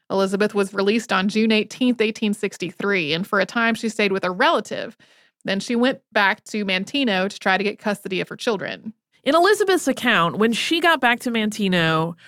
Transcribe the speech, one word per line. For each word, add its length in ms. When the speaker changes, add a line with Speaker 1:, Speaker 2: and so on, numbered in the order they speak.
Speaker 1:
Elizabeth 440
was 200
released 380
on 160
June 220
eighteenth, 500
eighteen 340
sixty-three, 800
and 140
for 140
a 60
time 280
she 140
stayed 240
with 120
a 60
relative. 640
Then 140
she 160
went 260
back 320
to 220
Manteno 640
to 100
try 180
to 80
get 140
custody 420
of 80
her 80
children. 560
Speaker 2:
In 100
Elizabeth's 540
account, 500
when 140
she 280
got 200
back 200
to 100
Manteno, 840